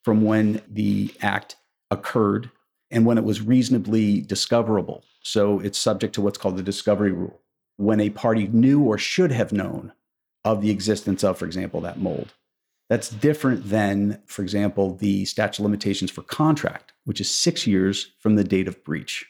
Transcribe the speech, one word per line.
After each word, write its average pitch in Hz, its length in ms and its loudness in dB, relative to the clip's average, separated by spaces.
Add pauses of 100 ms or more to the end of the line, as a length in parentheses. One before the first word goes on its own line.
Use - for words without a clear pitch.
from 107 180 4
when 107 480 2
the 101 420 -2 (100)
act 101 340 -4 (340)
occurred 104 600 0 (420)
and 113 140 4
when 117 120 4
it 110 60 0
was 104 180 -2
reasonably 110 800 2
discoverable. 107 800 0 (200)
So 101 360 2
it's 98 200 -4
subject 104 360 0
to 107 60 -2
what's 101 160 0
called 95 200 -4
the 92 60 -6
discovery 101 480 0
rule. 87 300 -8 (360)
When 107 220 2
a 107 100 2
party 110 380 0
knew 131 360 6
or 107 140 2
should 175 340 0
have 113 200 0
known 95 400 -4 (520)
of 104 180 0
the 107 80 2
existence 101 540 0
of, 92 140 2
for 92 80 -6
example, 85 360 -6
that 87 180 -10
mold. 82 340 -4 (540)
That's 113 220 -2
different 127 600 0
than, 101 580 0
for - 160 -8
example, 98 520 -2
the 98 300 0
statute - 340 -4
of 104 60 -2
limitations 101 460 -2
for - 100 -14
contract, - 720 -2 (120)
which 117 140 -6
is 98 100 -4
six - 360 -2
years 98 540 0
from 107 160 2
the 101 80 4
date 95 240 0
of - 160 -12
breach. - 460 -8